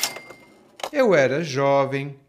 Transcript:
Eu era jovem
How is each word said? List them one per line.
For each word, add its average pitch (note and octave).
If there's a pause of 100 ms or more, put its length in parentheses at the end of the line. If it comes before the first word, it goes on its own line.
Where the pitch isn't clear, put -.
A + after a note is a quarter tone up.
(920)
Eu B3+
era C#3
jovem C#3 (100)